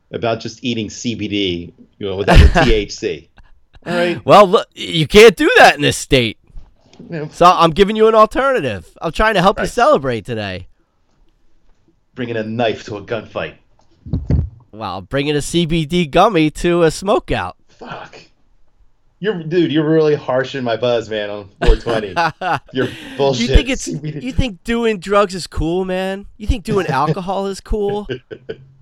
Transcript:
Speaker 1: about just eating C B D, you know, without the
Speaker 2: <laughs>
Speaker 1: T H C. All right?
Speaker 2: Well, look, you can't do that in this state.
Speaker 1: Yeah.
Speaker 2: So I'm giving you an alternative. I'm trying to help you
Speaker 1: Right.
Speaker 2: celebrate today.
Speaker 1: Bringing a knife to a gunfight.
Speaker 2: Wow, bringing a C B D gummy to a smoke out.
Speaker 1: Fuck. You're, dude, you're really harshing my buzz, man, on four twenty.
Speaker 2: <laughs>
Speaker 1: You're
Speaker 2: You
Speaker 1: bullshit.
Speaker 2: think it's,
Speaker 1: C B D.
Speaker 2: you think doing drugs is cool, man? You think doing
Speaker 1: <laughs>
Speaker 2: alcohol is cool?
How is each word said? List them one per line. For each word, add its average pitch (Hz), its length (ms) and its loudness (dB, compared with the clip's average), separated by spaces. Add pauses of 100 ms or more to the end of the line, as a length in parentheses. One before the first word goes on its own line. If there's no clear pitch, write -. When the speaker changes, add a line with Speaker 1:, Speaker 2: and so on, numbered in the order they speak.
(100)
Speaker 1:
about 113 300 -4
just - 240 -12
eating 113 260 -4
C 120 240 -8
B 101 140 -8
D, 92 460 -4 (240)
you 104 80 -10
know, 95 100 -6
without 101 220 4
the - 260 6
Speaker 2:
<laughs> - 0 -
Speaker 1:
T 117 100 4
H 104 220 -2
C. 87 320 -8 (580)
All 170 80 -4
right? 175 320 -2
Speaker 2:
Well, 185 220 6
look, 185 260 0
you 170 320 -4
can't 214 300 8
do 302 120 2 (100)
that 190 180 8
in 143 40 -10
this 143 160 0
state. 120 420 0 (680)
Speaker 1:
Yeah. 156 200 -8
Speaker 2:
So - 180 2
I'm 165 240 6
giving 196 260 2
you 220 120 6
an 226 60 4
alternative. 214 840 0
I'm 165 120 -4
trying 220 220 2
to 185 60 4
help 190 180 2
you - 40 -4
Speaker 1:
Right. 190 80 -4
Speaker 2:
celebrate 147 540 0
today. 98 420 -8 (1500)
Speaker 1:
Bringing 120 200 -6
a 110 60 -4
knife 110 420 -4
to 107 120 -10
a 101 60 -12
gunfight. 95 520 -8 (1200)
Speaker 2:
Wow, 101 280 -8
bringing 143 340 -2
a 143 60 0
C 170 240 -2
B 160 200 -2
D 175 200 -2
gummy 165 440 4
to 175 320 0
a 160 80 4
smoke 208 400 -2
out. 95 260 -6 (120)
Speaker 1:
Fuck. - 480 -18 (1040)
You're, 180 220 -4
dude, 156 300 0
you're 151 160 2
really 156 280 4
harshing 131 480 -4
my 117 120 0
buzz, 117 320 -2
man, 104 220 -6
on 101 180 -12 (160)
four 143 120 6
twenty. 113 320 -4
Speaker 2:
<laughs> 90 60 -12 (580)
Speaker 1:
You're 123 160 -2
Speaker 2:
You - 280 -16
Speaker 1:
bullshit. 135 340 0
Speaker 2:
think 233 180 4
it's, 269 160 -4
Speaker 1:
C 262 140 -8
B 151 120 -10
D. 151 160 -12
Speaker 2:
you 254 60 -8
think 214 320 -4
doing 233 340 -2
drugs 196 360 -2
is 175 120 -10
cool, 175 380 -4
man? 190 420 -6 (100)
You 208 100 -12
think 202 180 -4
doing 202 220 -2
Speaker 1:
<laughs> - 20 -4
Speaker 2:
alcohol 175 580 -4
is 196 140 -10
cool? 202 480 -4 (720)